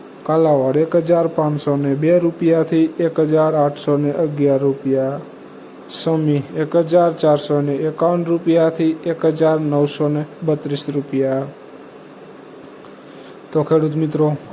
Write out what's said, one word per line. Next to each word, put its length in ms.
કાલાવડ 520
એક 180
હજાર 320
પાંચસો 380
ને 200
બે 240
રૂપિયાથી 720
એક 120
હજાર 240
આઠસો 420
ને 140
અગિયાર 380
રૂપિયા. 600
સમી 540
એક 180
હજાર 200
ચારસો 400
ને 140
એકાવન 360
રૂપિયાથી 800
એક 200
હજાર 340
નવસો 500
ને 160
બત્રીસ 440
રૂપિયા. 540
તો 120
ખેડૂત 320
મિત્રો, 320